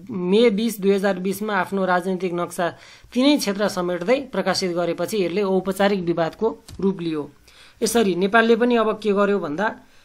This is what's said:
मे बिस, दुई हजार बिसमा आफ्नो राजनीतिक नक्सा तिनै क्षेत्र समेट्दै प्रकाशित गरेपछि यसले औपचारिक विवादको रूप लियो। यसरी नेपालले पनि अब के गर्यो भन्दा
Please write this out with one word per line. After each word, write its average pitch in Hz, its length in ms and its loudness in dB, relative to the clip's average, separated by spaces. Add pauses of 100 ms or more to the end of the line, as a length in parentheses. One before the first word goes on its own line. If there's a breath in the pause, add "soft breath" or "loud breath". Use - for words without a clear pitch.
(100)
मे 208 400 4
बिस, 208 300 -2
दुई 196 100 2
हजार 196 280 0
बिसमा 196 360 -4
आफ्नो 190 300 0
राजनीतिक 180 500 0
नक्सा 175 400 -4 (380 loud breath)
तिनै 277 240 4
क्षेत्र 202 320 -2
समेट्दै 180 520 0
प्रकाशित 190 560 -2
गरेपछि 175 480 -2
यसले 175 180 -2
औपचारिक 190 580 0
विवादको 170 580 -2 (220)
रूप 185 200 -2
लियो। 156 300 -6 (520 soft breath)
यसरी 214 320 2
नेपालले 226 420 4
पनि 240 200 2
अब 220 260 0
के 208 100 0
गर्यो 202 260 2
भन्दा 180 380 -4 (280 soft breath)